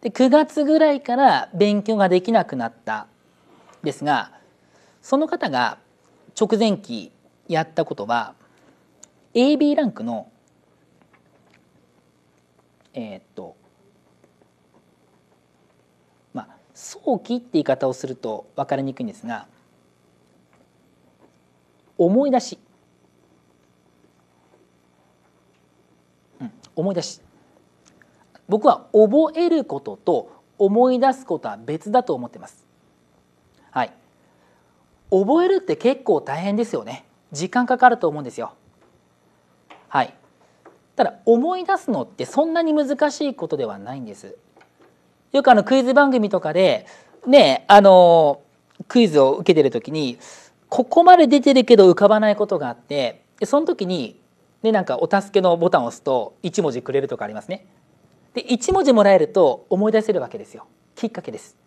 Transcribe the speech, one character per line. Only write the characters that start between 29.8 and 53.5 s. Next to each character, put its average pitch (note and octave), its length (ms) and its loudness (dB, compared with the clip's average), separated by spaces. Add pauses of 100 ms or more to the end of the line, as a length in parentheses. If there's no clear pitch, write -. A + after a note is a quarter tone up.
と - 460 -6 (140)
思 G#3+ 340 2
い B3+ 80 -2
出 B3+ 140 2
す C4 120 -12
こ E3 140 -6
と - 80 -12
は G2+ 100 -12
別 D3 340 -12
だ B3 120 0
と F3+ 100 -6
思 B2 140 -8
っ - 20 -14
て - 100 -20
ま - 80 -20
す。 - 180 -20 (1080)
は B2 140 -6
い。 - 80 -18 (1160)
覚 A3+ 360 0
え - 20 0
る F#4+ 100 0
っ F#4 40 -4
て - 140 -6
結 B3+ 280 -2
構 G#3+ 180 0
大 C#3 180 -10
変 G3+ 160 -6
で A3+ 100 -2
す G#3 100 -12
よ A#2+ 80 -8
ね。 A#2 220 -16 (260)
時 E3 180 -8
間 B3 160 -2
か B3 120 -2
か B3 120 6
る A#3 80 -2
と F3+ 100 -4
思 D3 120 -6
う - 20 -12
ん C3+ 40 -12
で A#2+ 60 -14
す - 80 -18
よ。 A2+ 140 -12 (1300)
は C3+ 160 -4
い。 - 100 -10 (840)
た B3+ 80 -2
だ、 - 120 -6 (100)
思 C4 320 0
い F4+ 80 -10
出 F#4+ 120 -2
す - 120 -10
の D#3 140 -4
っ - 40 -12
て - 180 -12
そ D4 200 -2
ん D#4+ 80 -6
な E4+ 80 -2
に D#4+ 120 -2
難 D4 380 -2
し - 100 -12
い C#4 140 -6
こ E3 120 -12
と D3+ 100 -8
で C3 80 -6
は G2+ 140 -12
な A2+ 160 -16
い C#3 40 -14
ん B2+ 60 -16
で G#2 80 -18
す。 F#2+ 240 -20 (960)
よ C#4 100 0
く C4+ 80 2
あ A#3+ 60 8
の、 G#3 80 2
ク C4 120 0
イ C4+ 80 2
ズ B3+ 100 -2
番 C#4 180 4
組 A3 180 -2
と F#3+ 100 -4
か D#3 140 -8
で、 E3 320 0 (400)
ね、 G#3+ 420 4
あ G3+ 140 10
の、 E3+ 600 6 (460)
ク B3 140 2
イ A3+ 60 4
ズ D3+ 120 2
を C3+ 140 4
受 E3 200 0
け - 20 4
て D#3 80 4
る C3 80 2
時 A#2+ 200 -8
に、 C#3+ 280 -8 (500)
こ - 160 -2
こ E4 180 2
ま F4+ 140 10
で D#4+ 100 6
出 C4+ 140 4
て C#4 120 4
る B3+ 100 4
け A#3+ 120 6
ど F#3+ 140 8
浮 F3 60 4
か G3+ 120 4
ば G#3+ 120 4
な G#3+ 100 0
い G#3 60 0
こ G#3 100 -4
と G3 140 -6
が C#3 80 -8
あ B2 40 -8
っ A#2+ 40 -12
て、 C3 480 -8 (160)
で、 G#3+ 60 -4
そ C#4+ 140 0